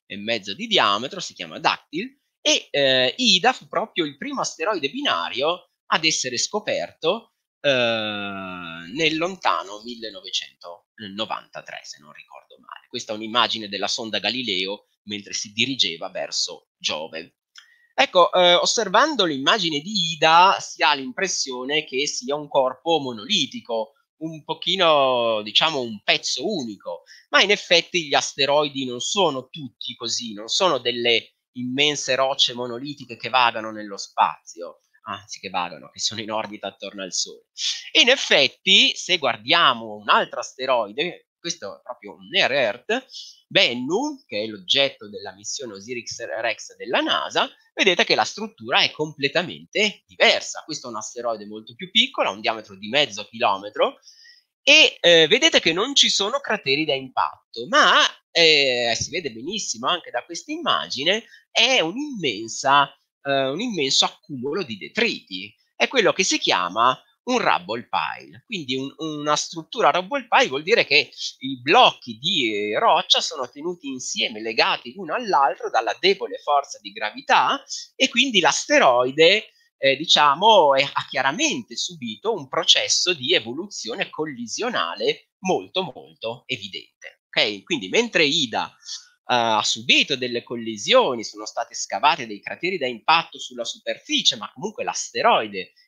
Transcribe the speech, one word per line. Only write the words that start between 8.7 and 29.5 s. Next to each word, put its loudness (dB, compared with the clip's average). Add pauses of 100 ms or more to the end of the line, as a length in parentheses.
lontano -2
millenovecentonovantatré, -12
se -18
non -20
ricordo -20
male. -20
Questa -8
è -8
un'immagine 0
della -4
sonda -4
Galileo -4 (160)
mentre -10
si -8
dirigeva -2
verso -8
Giove. -8 (600)
Ecco, 6
eh, 6
osservando 2
l'immagine 0
di -4
Ida 6
si -6
ha 4
l'impressione -4
che -2
sia -4
un -6
corpo 2
monolitico, -4 (240)
un -10
pochino, 2
diciamo, 2
un -6
pezzo -2
unico, -6 (260)
ma 6
in 4
effetti 2
gli -4
asteroidi 0
non -6
sono 0
tutti -14